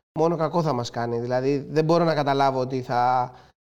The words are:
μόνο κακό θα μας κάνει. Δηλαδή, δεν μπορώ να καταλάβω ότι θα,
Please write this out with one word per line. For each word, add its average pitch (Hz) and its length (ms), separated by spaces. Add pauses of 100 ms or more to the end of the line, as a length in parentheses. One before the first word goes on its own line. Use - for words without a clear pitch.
(180)
μόνο 165 180
κακό 160 260
θα 151 100
μας 120 180
κάνει. 117 280
Δηλαδή, 131 520
δεν 151 140
μπορώ 170 200
να 160 100
καταλάβω 139 460
ότι 127 220
θα, 123 500 (420)